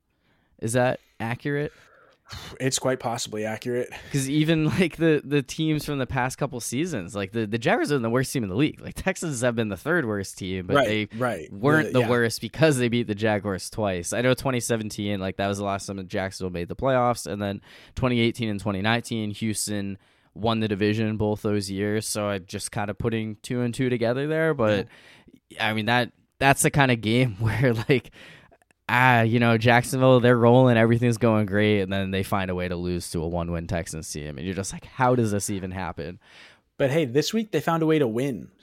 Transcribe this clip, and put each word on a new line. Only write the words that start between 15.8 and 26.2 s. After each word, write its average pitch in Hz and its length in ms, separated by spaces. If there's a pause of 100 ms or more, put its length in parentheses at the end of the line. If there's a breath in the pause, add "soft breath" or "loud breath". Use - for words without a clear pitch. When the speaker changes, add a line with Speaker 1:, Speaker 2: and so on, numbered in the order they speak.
Speaker 1:
time 98 120
that 92 100
Jacksonville 92 420
made 87 180
the 95 60
playoffs, 123 560
and 101 100
then 101 200 (340 loud breath)
twenty 123 240
eighteen 117 300
and 101 100
twenty 95 240
nineteen, 113 480
Houston 101 640 (380 soft breath)
won 113 240
the 110 100
division 107 500
both 107 240
those 104 280
years. 104 380
So 104 200
I'm 98 180
just - 260
kinda 104 220
putting 110 480
two 123 180
and 120 120
two 131 160
together 123 380
there, 160 260
but 107 360 (640 loud breath)
Speaker 2:
Yeah. 110 200
Speaker 1:
I 110 40
mean, 107 120
that, 120 240 (300)